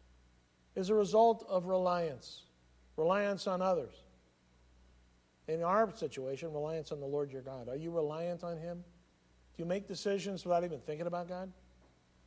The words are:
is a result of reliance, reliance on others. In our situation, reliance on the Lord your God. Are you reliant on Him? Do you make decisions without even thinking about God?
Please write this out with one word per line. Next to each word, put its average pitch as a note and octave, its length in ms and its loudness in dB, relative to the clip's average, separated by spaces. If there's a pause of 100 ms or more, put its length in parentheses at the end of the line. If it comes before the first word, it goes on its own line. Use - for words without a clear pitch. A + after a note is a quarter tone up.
(760)
is F#3+ 140 -2
a G#3+ 40 6
result G#3+ 540 6
of F#3 160 0
reliance, F3+ 800 0 (560)
reliance G3 480 2
on F#3 160 0
others. E3+ 320 2 (1500)
In E3 140 0
our G3 320 4
situation, C3+ 580 -6
reliance D3+ 400 -4
on D3 80 -8
the C#3 60 -6
Lord C#3+ 260 -2
your C3+ 80 -8
God. B2+ 300 -10
Are C3 60 -4
you D#3+ 140 -6
reliant E3+ 540 -2
on E3+ 140 -6
Him? F3 260 -10 (720)
Do E3+ 60 -6
you - 20 -2
make G3 240 -2
decisions G3 560 -2
without F3 200 4
even D#3+ 160 -6
thinking D#3 260 -6
about F3 240 -4
God? F#3 200 -8 (760)